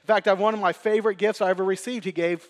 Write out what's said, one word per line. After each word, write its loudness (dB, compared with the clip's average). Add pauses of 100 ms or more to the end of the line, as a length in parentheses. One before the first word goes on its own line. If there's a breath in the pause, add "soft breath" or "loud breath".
In -20
fact, 2
I 4
have 2
one 2
of -6
my 2
favorite 0
gifts -2
I 2
ever 0
received. -4
He -4
gave -2